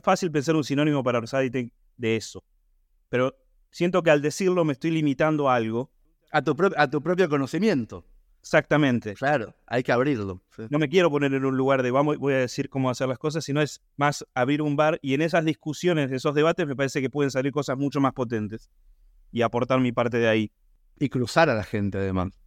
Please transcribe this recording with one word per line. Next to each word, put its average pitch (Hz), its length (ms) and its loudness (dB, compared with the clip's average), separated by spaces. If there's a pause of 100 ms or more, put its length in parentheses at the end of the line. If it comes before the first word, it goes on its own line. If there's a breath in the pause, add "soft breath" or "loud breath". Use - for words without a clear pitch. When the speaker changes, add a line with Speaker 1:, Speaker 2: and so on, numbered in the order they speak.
Speaker 1:
fácil 185 280 0
pensar 151 260 0
un 147 80 0
sinónimo 143 380 0
para 123 140 0
Orsay 131 320 -2
Tech 120 240 -6 (240)
de 113 200 0
eso. - 280 -10 (640)
Pero 127 260 0 (360)
siento 175 320 0
que 165 80 4
al 147 100 6
decirlo 180 460 0
me 147 80 0
estoy 165 160 -4
limitando 151 580 0
a 127 60 4
algo. 117 360 -2 (400)
Speaker 2:
A 151 120 0
tu 147 120 0
pro-, 175 220 2
a 147 140 2
tu 147 120 -2
propio 175 280 0
conocimiento. 143 720 -2 (420)
Speaker 1:
Exactamente. 139 680 2
Speaker 2:
Claro, 135 420 -2 (100)
hay 127 160 -2
que - 80 -4
abrirlo, 117 500 0 (140)
sí. 110 160 -16
Speaker 1:
No 147 80 0
me 156 100 0
quiero 170 220 4
poner 143 240 0
en 135 100 -2
un 131 120 0
lugar 131 260 2
de 123 80 0
vamos, 147 260 2
voy 135 180 -2
a 131 40 2
decir 131 320 -4
cómo 131 200 -2
hacer 127 180 -4
las 127 100 -6
cosas, 151 260 -6
sino 143 160 -2
es - 220 -4 (140)
más 143 280 -2 (100)
abrir 139 280 0
un 147 140 0
bar 156 260 2
y 135 120 -2
en 147 80 0
esas 165 220 0
discusiones, 156 680 -2
esos 139 200 -2
debates, 160 320 2
me 139 120 -4
parece 135 240 -2
que 131 100 -2
pueden 143 220 0
salir 135 180 0
cosas 139 260 -4
mucho 139 240 -2
más 131 120 2
potentes 113 580 -6 (640)
y 117 100 0
aportar 120 380 0
mi 123 100 2
parte 120 280 0
de 117 100 4
ahí. 110 240 2 (440)
Speaker 2:
Y 131 120 -2
cruzar 139 420 2
a 113 60 2
la 104 80 -4
gente, 101 340 -4
además. 92 480 -4